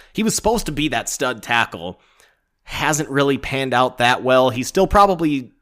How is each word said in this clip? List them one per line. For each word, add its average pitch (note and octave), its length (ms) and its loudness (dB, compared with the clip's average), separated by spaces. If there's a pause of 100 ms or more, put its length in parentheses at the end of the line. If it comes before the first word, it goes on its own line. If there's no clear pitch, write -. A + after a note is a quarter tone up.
(140)
he - 80 -4
was A3 140 0
supposed A3+ 320 -2
to D#3 40 -6
be D3 180 -2
that A#2 200 -4
stud B2+ 320 -4
tackle. G#2 580 -2 (680)
Hasn't D3+ 440 -2
really C#3 280 0
panned C3+ 360 -6
out B2+ 260 0
that A#2+ 240 2
well. B2+ 260 4
He's A#2+ 180 -6
still F#3+ 200 2
probably E3 640 2 (100)